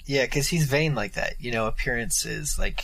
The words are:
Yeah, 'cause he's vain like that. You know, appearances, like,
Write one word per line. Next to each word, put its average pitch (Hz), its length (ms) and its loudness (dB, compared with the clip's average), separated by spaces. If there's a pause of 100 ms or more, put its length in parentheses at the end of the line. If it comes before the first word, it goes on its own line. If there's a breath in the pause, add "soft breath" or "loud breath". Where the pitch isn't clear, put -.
Yeah, 135 200 2
'cause 139 220 2
he's 160 180 2
vain 147 300 2
like 104 180 -4
that. - 260 -2
You 120 120 -6
know, 113 160 0
appearances, 117 920 -2
like, - 240 0